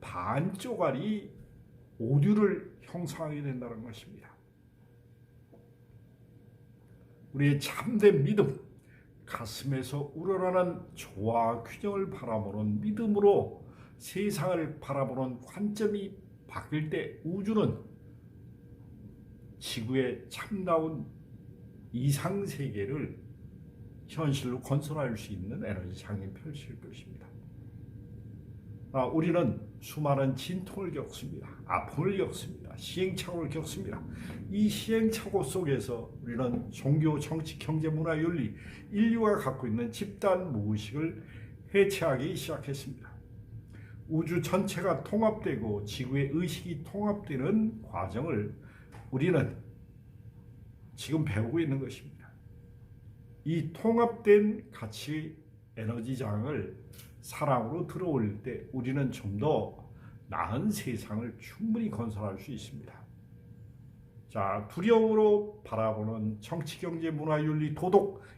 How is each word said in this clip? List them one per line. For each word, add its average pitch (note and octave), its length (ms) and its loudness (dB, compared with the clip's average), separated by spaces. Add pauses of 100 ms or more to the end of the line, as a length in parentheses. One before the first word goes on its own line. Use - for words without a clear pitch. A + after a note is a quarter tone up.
반쪽알이 E3 1300 0 (680)
오류를 F3 760 4 (100)
형성하게 D3+ 600 -6
된다는 B2 400 -6
것입니다. - 480 -16 (3000)
우리의 C#3+ 280 6
참된 G3+ 640 6
믿음, G3+ 340 4 (680)
가슴에서 C3+ 880 -4
우러나는 F3+ 680 2 (140)
조화 A#2 680 2
균형을 G3 480 -2
바라보는 G#2 720 0
믿음으로 G#3 840 4 (340)
세상을 F3+ 840 0
바라보는 C3 600 -2
관점이 G3+ 760 -2 (320)
바뀔 D3+ 440 -2
때 - 340 -4
우주는 F#3+ 540 2 (1800)
지구의 B2 720 0
참다운 E3 760 0 (840)
이상세계를 C#3 1200 0 (920)
현실로 C3 520 0
건설할 C#3 560 0
수 - 160 -10
있는 G2+ 320 -6
에너지 F#2 340 -6
장이 F#2+ 360 -6
펼칠 - 460 -12
것입니다. - 460 -16 (1700)
아, C3 140 2
우리는 D#3+ 540 2 (200)
수많은 C#3 560 2
진통을 F#3 540 -6
겪습니다. - 580 -8 (160)
아픔을 E3+ 540 0
겪습니다. - 580 -6
시행착오를 F3 720 -2
겪습니다. D#3+ 540 -6 (480)
이 G#3 180 6
시행착오 A3 760 2
속에서 B2+ 680 0 (120)
우리는 A#2+ 480 -2
종교, D3 480 4
정치, D#3 400 -4
경제, D#3 300 0
문화, D#3+ 300 0
윤리, D#3+ 360 0 (360)
인류가 G#3+ 460 6
갖고 C3 300 -2
있는 A#2+ 240 0
집단 F#3 600 0
무의식을 G#2+ 720 -2 (520)
해체하기 E3+ 600 4
시작했습니다. - 760 -6 (1000)
우주 D#3+ 340 2
전체가 F#3 640 0
통합되고 C#3 800 0
지구의 C3+ 480 0
의식이 E3 520 -2
통합되는 G3+ 960 0
과정을 G#2 720 -2 (560)
우리는 C3+ 460 2 (1400)
지금 D3+ 280 0
배우고 A#2 360 2
있는 C#3 180 2
것입니다. - 520 -10 (1120)
이 D#3+ 280 0
통합된 A3 960 6
가치 D3+ 640 -6 (400)
에너지장을 A2+ 1000 -2 (440)
사랑으로 C#3 640 0
들어올릴 B2 560 0
때 B2 300 -6
우리는 C3 380 0
좀 G#2 280 -6
더 B2+ 440 0 (460)
나은 G#2+ 420 0
세상을 A2+ 680 -4
충분히 A3 520 -2
건설할 G#2 480 -2
수 - 140 -10
있습니다. A2 400 -10 (1400)
자, G2+ 400 -2
두려움으로 G#3+ 920 6
바라보는 A2 800 0
정치, - 400 -6
경제, E3 300 -2
문화, D3+ 320 2
윤리, D3+ 320 2
도덕, F#3 480 4 (160)